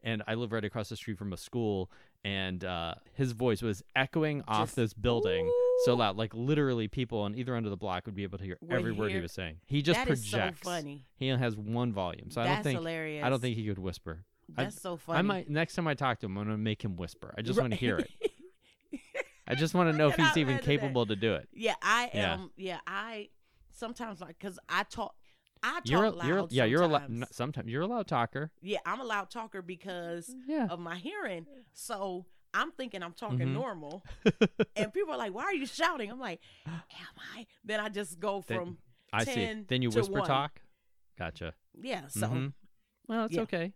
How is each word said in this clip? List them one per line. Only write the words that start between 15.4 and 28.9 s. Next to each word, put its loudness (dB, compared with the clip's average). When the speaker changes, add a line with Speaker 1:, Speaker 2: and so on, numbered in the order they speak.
Speaker 1:
next 0
time 0
I 2
talk 0
to -6
him, -2
I'm -2
gonna 0
make 0
him -2
whisper. -10
I -6
just 2
Speaker 2:
Right. 6
Speaker 1:
wanna 2
hear 2
it. -2
Speaker 2:
<laughs> 0
Speaker 1:
I 0
just 2
wanna 6
know 6
if 6
Speaker 2:
Look 2
at 8
Speaker 1:
he's 8
Speaker 2:
how -
Speaker 1:
even 4
Speaker 2:
I 0
did -4
that. 2
Speaker 1:
capable 2
to 0
do 2
it. -4
Speaker 2:
Yeah, 0
I 4
Speaker 1:
Yeah. 2
Speaker 2:
am. -10
Yeah, -6
I -8
sometimes, -8
like, -14
'cause -8
I 2
talk, -6
I -2
talk -16
Speaker 1:
You're 6
a, 4
Speaker 2:
loud -6
Speaker 1:
you're, 2
yeah, 4
you're 6
a 6
lou-, 4
Speaker 2:
sometimes. -6
Speaker 1:
n-, -4
sometimes -4
you're -2
a -2
loud -2
talker. 0
Speaker 2:
Yeah, -4
I'm -4